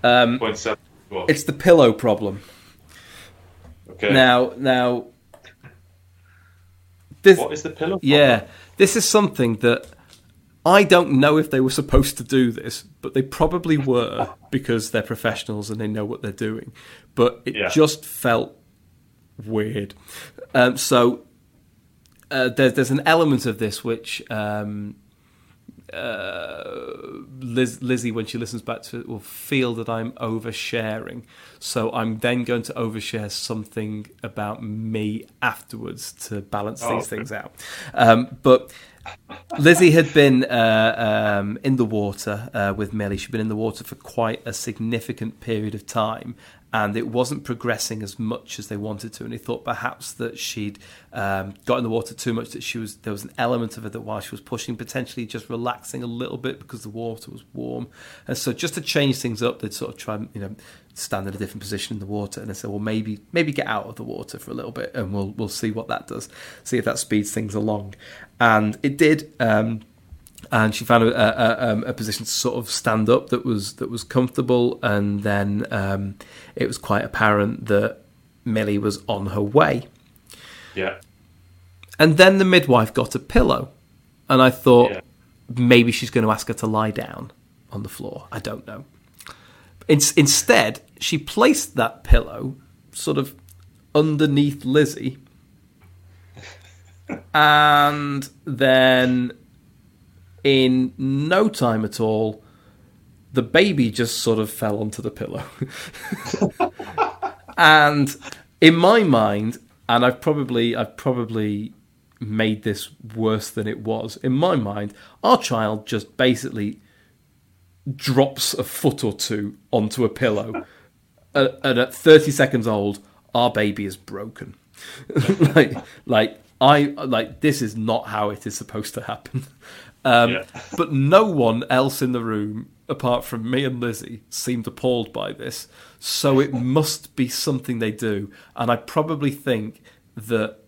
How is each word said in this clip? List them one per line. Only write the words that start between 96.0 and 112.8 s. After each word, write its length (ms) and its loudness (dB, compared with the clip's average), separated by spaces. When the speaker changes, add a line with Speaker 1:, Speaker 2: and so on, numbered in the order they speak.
Speaker 1:
and 920 4
then 880 4
in 560 4
no 500 0
time 360 0
at 160 -8
all, 420 -2
the 100 0
baby 480 2
just 300 -4
sort 180 2
of 120 -2
fell 300 -4
onto 220 -8
the 80 -6
pillow. 380 -12
<laughs> 1200 -6
And 600 6
in 140 10
my 300 6
mind, 540 2
and 160 4
I've 160 2
probably, 540 0
I've 220 -6
probably 760 -4
made 460 -2
this 240 -4